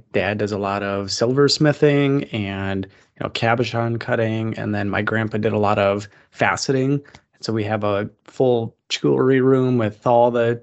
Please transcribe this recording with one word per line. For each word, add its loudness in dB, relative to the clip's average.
dad 0
does -2
a -4
lot -4
of -4
silversmithing 2
and, -4
you -14
know, -6
cabochon -2
cutting, -2
and -4
then -4
my -2
grandpa -2
did 0
a 0
lot 2
of 0
faceting. 0
So -6
we -2
have -2
a -2
full 0
jewelry 2
room 4
with -2
all 6
the 0